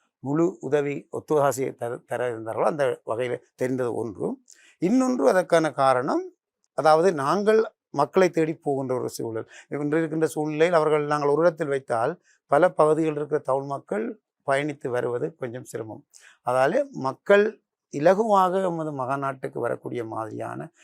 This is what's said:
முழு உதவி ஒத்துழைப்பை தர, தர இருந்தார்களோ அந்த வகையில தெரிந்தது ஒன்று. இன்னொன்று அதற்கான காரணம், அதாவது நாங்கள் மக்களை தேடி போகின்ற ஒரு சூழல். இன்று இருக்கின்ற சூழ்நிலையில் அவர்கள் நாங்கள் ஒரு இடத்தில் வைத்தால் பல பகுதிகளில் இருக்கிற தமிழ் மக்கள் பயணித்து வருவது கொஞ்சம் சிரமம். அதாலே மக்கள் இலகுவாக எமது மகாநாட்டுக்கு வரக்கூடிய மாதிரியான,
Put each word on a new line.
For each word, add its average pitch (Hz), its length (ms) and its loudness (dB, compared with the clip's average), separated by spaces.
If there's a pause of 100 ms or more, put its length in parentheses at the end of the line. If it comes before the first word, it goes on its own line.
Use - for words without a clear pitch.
(200)
முழு 160 400 0
உதவி 143 520 -2
ஒத்துழைப்பை 135 640 0
தர, 120 220 -8
தர 120 320 -6
இருந்தார்களோ 113 380 -2
அந்த 143 380 -2
வகையில 123 360 -4 (140)
தெரிந்தது 127 400 -2
ஒன்று. 113 420 -6 (400)
இன்னொன்று 254 520 2
அதற்கான 165 420 2
காரணம், 143 600 0 (420)
அதாவது 160 400 4
நாங்கள் 202 520 2 (240)
மக்களை 151 400 2
தேடி 160 240 0
போகின்ற 135 460 -4
ஒரு 123 100 -4
சூழல். 113 400 -8 (180)
இன்று 147 300 -2
இருக்கின்ற 160 300 0
சூழ்நிலையில் 156 480 0
அவர்கள் 151 300 2
நாங்கள் 147 240 0
ஒரு 147 120 2
இடத்தில் 165 260 2
வைத்தால் 135 540 -2 (260)
பல 160 220 4
பகுதிகளில் 156 460 2
இருக்கிற 147 260 -4
தமிழ் 135 240 -2
மக்கள் 202 540 -8 (280)
பயணித்து 143 400 -2
வருவது 123 480 -4
கொஞ்சம் 123 280 -10
சிரமம். 113 420 -12 (400)
அதாலே 135 460 2
மக்கள் 202 720 0 (320)
இலகுவாக 190 680 2
எமது 165 280 -4
மகாநாட்டுக்கு 135 680 -6
வரக்கூடிய 123 440 -6
மாதிரியான, 113 680 -10 (120)